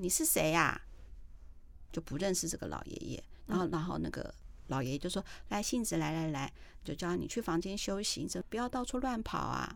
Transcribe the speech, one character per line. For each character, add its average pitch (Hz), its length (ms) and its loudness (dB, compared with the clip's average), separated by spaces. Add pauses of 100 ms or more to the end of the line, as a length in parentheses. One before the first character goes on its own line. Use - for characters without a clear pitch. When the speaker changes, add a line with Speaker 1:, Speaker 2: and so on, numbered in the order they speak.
Speaker 1:
：“你 180 60 2
是 - 160 4
谁 156 260 6
呀？” 160 300 6 (1120)
就 160 100 -2
不 139 140 -4
认 185 180 4
识 170 140 2
这 160 100 -2
个 - 80 -4
老 - 200 -2
爷 - 100 -8
爷。 - 280 -6 (220)
然 - 100 2
后， 180 120 6
Speaker 2:
嗯。 - 20 0
Speaker 1:
然 165 140 2
后 175 140 0
那 160 120 0
个 - 240 -4 (320)
老 135 160 0
爷 127 80 0
爷 143 80 0
就 175 100 -2
说 190 160 0 (260)
：“来， 208 120 2
幸 240 220 2
子， 165 140 2
来， 151 120 4
来， 160 220 2
来。” 139 200 -2 (300)
就 156 100 -4
叫 175 220 0
你 175 140 0
去 - 120 0
房 170 200 2
间 196 180 -2
休 196 240 0
息， - 200 0
你 180 260 -2
不 - 80 -4
要 240 120 0
到 247 160 0
处 254 140 0
乱 254 240 2
跑 - 160 -2
啊， - 380 0